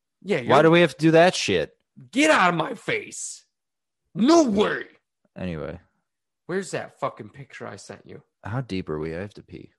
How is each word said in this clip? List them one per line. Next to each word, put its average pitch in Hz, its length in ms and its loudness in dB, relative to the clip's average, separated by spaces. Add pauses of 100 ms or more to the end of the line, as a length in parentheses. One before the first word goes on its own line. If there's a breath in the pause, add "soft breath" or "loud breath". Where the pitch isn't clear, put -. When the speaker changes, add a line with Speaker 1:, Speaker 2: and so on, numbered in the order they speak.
(220)
Speaker 1:
Yeah, 185 200 -4
Speaker 2:
Why 120 140 4
Speaker 1:
you're 151 80 8
Speaker 2:
do 160 60 6
we 170 120 6
have 170 100 2
to - 60 -18
do 160 140 4
that 170 220 6
shit? 85 420 -2 (360)
Speaker 1:
Get 302 180 2
out 202 200 4
of 170 60 -2
my 160 180 -6
face. - 680 -10 (680)
No 311 300 4
way. 196 400 0 (520)
Speaker 2:
Anyway. 82 440 -8 (680)
Speaker 1:
Where's 185 260 -8
that 120 280 -10
fucking 120 300 -8
picture - 360 -18
I 107 100 -14
sent - 300 -20
you? 101 160 -20 (220)
Speaker 2:
How 117 160 -8
deep 95 280 -8
are 76 120 -6
we? 80 160 -8
I 87 40 -10
have 104 140 -14
to - 80 -18
pee. - 360 -20